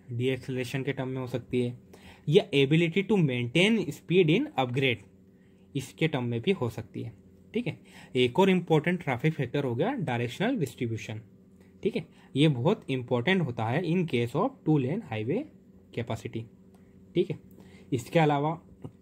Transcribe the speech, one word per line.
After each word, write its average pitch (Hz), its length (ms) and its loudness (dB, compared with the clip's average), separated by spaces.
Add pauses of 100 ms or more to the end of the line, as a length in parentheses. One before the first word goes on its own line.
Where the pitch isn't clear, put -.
(120)
डीएक्सेलरेशन 127 720 -4
के 135 100 -4
टर्म 131 160 -6
में 131 100 -6
हो 127 80 -6
सकती 123 360 -4
है, 120 160 -4 (500)
या 160 260 4
ability 165 500 4
to 214 120 2
maintain 165 720 2
speed 165 440 2
in 233 160 2 (140)
upgrade, 131 360 0 (800)
इसके 160 320 -2
टर्म 127 160 -2
में 117 160 -2
भी 120 100 -2
हो 127 200 0
सकती - 320 -12
है। 113 100 -12 (420)
ठीक 240 120 -4
है, - 120 -8 (380)
एक 123 220 2
और 190 120 6
इंपॉर्टेंट 175 540 2
ट्रैफिक 143 300 0
फैक्टर 139 300 -2
हो 123 100 -2
गया 175 180 0
डायरेक्शनल 160 640 -2
डिस्ट्रीब्यूशन। 113 640 -6 (640)
ठीक 220 140 -2
है, 190 100 -6 (300)
ये 151 120 6
बहुत 147 420 0
इंपॉर्टेंट 131 520 0
होता 120 220 -4
है 123 180 0
in 170 140 0
case 123 400 0
of 214 140 0 (180)
two 156 100 4
lane 143 240 -2 (100)
highway 117 300 -2 (560)
capacity। 113 440 -6 (720)
ठीक 180 160 2
है, - 80 -6 (540)
इसके 135 260 0
अलावा 151 420 2 (420)